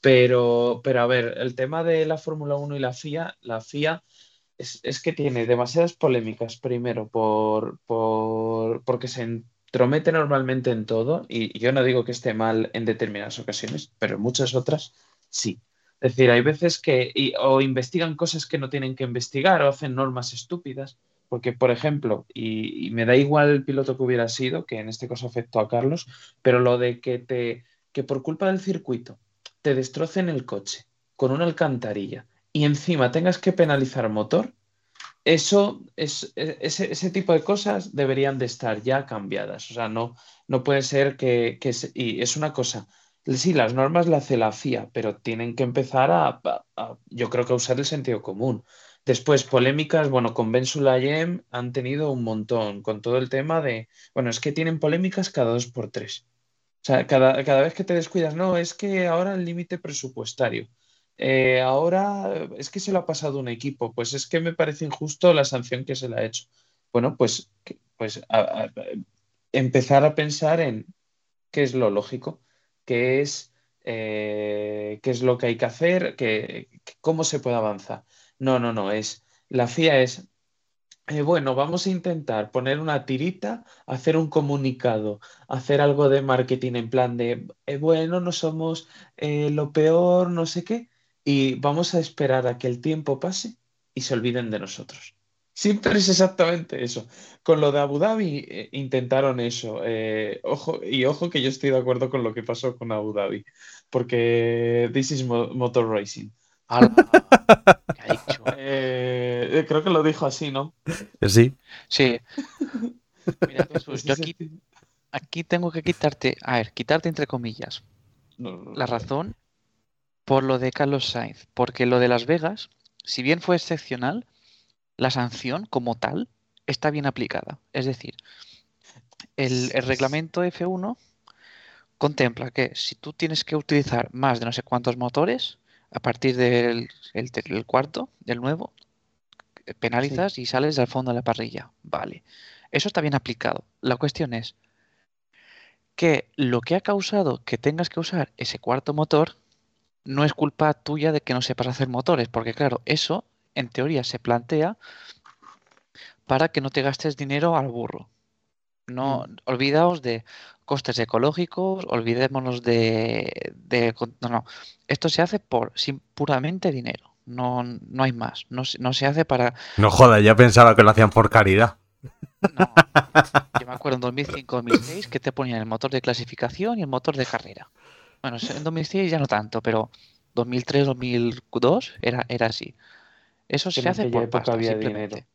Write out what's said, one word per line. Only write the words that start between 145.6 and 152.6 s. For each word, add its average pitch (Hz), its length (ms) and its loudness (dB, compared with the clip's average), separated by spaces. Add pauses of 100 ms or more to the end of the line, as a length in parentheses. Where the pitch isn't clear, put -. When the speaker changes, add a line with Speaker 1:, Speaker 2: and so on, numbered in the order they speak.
Speaker 2:
que 160 400 2
lo 123 240 2
que 160 140 -2
ha 190 80 0
causado 196 640 -2
que - 120 -6
tengas 156 320 -2
que - 120 -6
usar 165 360 -4
ese - 220 -8
cuarto 131 340 -2
motor 151 440 2 (680)
no 139 200 0
es 147 100 2
culpa 151 400 0
tuya 151 360 -2
de 151 120 0
que 131 120 -2
no 127 80 -2
sepas 123 260 -4
hacer 127 200 -2
motores, 123 400 0
porque 113 260 -6
claro, 127 300 0